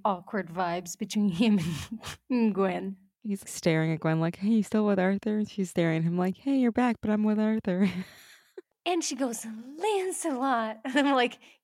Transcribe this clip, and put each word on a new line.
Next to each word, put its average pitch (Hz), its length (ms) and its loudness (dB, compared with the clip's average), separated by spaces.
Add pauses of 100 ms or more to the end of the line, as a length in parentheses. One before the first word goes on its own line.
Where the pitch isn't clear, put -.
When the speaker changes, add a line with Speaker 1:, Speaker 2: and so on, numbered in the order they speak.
Speaker 1:
awkward 185 440 -2
vibes 175 480 -4
between 208 320 0
him 208 300 4
<laughs> - 680 -8
and 233 240 2
Gwen. 190 440 -2 (280)
Speaker 2:
He's 196 240 -6
staring 160 440 2
at 156 80 -4
Gwen 160 180 2
like, 170 180 0
"Hey, 202 120 -2
you 220 140 4
still 214 220 0
with 202 140 2
Arthur?" 196 400 0
And 208 100 -2
she's 185 220 -4
staring 165 280 2
at 165 40 0
him 170 140 0
like, 185 200 0
"Hey, 277 200 0
you're 240 160 4
back, 247 280 2
but 214 80 -2
I'm 214 140 2
with 214 160 2
Arthur." 208 560 2
<laughs> 180 40 -4 (840)
Speaker 1:
And 349 160 0
she - 140 -4
goes, 233 300 -4 (320)
"Lancelot." 277 1040 0
<laughs> - 20 -20
And 269 140 -2 (100)
I'm 277 80 4
like, 247 220 2 (260)